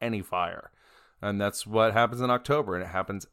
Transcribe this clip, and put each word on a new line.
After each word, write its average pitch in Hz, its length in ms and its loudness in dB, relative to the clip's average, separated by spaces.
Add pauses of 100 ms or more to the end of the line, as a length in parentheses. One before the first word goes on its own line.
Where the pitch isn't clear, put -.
any 113 200 -2
fire. 87 500 -4 (500)
And 101 180 -2
that's 101 260 -2
what 110 280 4
happens 117 260 2
in 127 100 2
October, 123 460 2
and 90 80 -2
it 90 60 -12
happens 95 440 -4